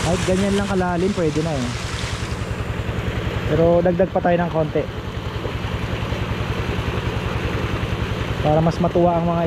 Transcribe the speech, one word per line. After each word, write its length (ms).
Kahit 240
ganyan 320
lang 80
kalalim, 480
pwede 240
na, 160
eh. 100
Pero 320
dagdag 320
pa 80
tayo 160
ng 160
konti. 320
Para 160
mas 160
matuwa 400
ang 80
mga 220